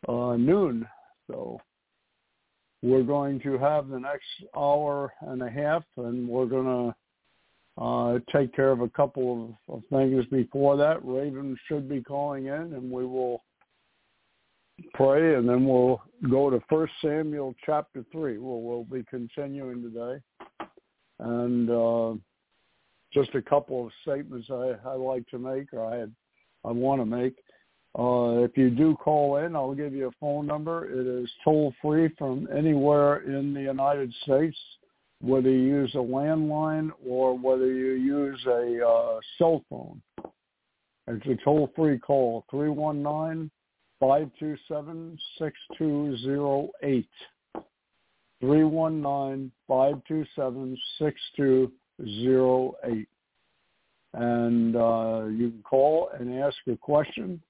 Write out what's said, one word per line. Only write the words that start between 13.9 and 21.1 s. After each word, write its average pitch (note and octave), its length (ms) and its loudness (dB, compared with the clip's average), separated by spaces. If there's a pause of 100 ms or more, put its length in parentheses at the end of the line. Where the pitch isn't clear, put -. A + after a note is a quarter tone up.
pray, D3 400 6
and B2 120 2
then B2+ 200 4
we'll B2+ 360 4 (280)
go C#3 180 4
to B2 220 0
First D#3 320 0
Samuel D3 520 -4 (120)
chapter D3 440 -4
three, C#3+ 280 -6
where B2 180 -8
we'll A#2 280 -6
be A#2+ 200 -10
continuing B2+ 800 -10
today. A#2+ 400 -10 (960)